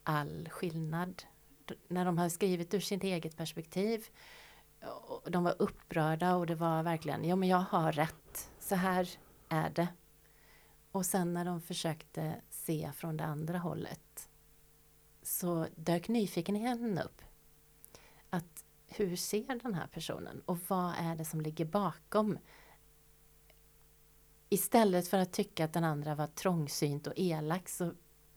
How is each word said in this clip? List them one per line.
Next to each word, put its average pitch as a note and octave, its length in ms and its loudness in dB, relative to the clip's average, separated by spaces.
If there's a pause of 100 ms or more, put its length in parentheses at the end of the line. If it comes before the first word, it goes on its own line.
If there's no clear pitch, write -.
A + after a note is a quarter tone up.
all D#3 460 -2
skillnad. E3 760 -4 (420)
D-, - 100 -12 (140)
när F3+ 160 2
de F3 140 4
hade F3 120 4
skrivit F3 440 0
ur F#3 60 2
sitt F#3+ 240 -2
eget E3+ 320 -2
perspektiv, F#3+ 720 -2 (760)
och - 480 -10
de F3 140 2
var F3 140 4
upprörda E3+ 800 2
och F3 100 2
det E3+ 80 0
var D#3+ 280 2
verkligen, D#3+ 420 -2
ja, F3 120 4
men F#3+ 120 4
jag F#3 100 6
har E3+ 340 2
rätt, - 640 -2
så - 160 -2
här F#3 340 2 (400)
är D#3+ 220 0
det. E3+ 180 0 (1040)
Och F#3 140 0
sen F3 280 2
när F3 100 -2
de F3 160 -2
försökte D#3+ 800 -4 (100)
se D3+ 460 -4
från D#3+ 200 -4
det D#3+ 80 -2
andra D#3+ 340 -2
hållet - 720 -8 (920)
så E3+ 440 0 (100)
dök E3+ 320 0
nyfikenheten G#3+ 920 0
upp. - 240 -6 (1080)
Att - 340 -6 (220)
hur F3+ 300 -2
ser A#3+ 460 -2
den A3 120 -2
här - 120 -2
personen - 600 -8
och E3+ 120 0 (100)
vad F3+ 300 2
är E3 180 -2
det D#3+ 80 -4
som D#3 160 -4
ligger D#3 240 -2
bakom? G3+ 760 0 (2000)
Istället G3 600 4
för G3 100 2
att F#3 140 2
tycka F#3+ 320 0
att D#3+ 80 0
den E3 120 2
andra D3+ 300 0
var D3+ 120 0
trångsynt D3 800 0
och C#3+ 100 -4
elak E3 520 0
så - 240 -2 (440)